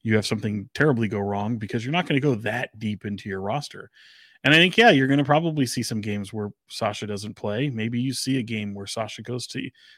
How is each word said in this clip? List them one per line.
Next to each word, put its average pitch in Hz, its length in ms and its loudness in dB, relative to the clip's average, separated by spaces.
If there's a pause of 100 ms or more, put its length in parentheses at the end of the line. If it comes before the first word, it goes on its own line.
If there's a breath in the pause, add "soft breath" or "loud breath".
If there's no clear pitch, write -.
you 110 120 2
have 107 120 4
something 104 480 -4
terribly 123 340 4
go 104 100 -2
wrong 101 400 -2
because 110 260 -6
you're 135 80 -4
not 180 140 0
gonna 143 140 2
go 135 160 2
that 113 420 -6
deep 107 260 -4
into 104 240 -6
your 95 120 -6
roster. 107 500 -6 (540 loud breath)
And 139 100 6
I 160 40 8
think, 175 180 6
yeah, 226 140 10
you're 135 180 6
gonna 139 160 4
probably 151 420 2
see 123 160 -4
some 113 180 -4
games 101 320 -6
where 104 180 -6 (180)
Sasha 107 380 -4
doesn't 104 280 -8
play. 117 360 -4
Maybe 117 300 -4
you 131 120 -2
see 135 260 -2
a 123 40 -2
game 107 320 -6
where 101 120 -12
Sasha 110 360 -8
goes 117 260 -8
to, - 220 -10 (280 loud breath)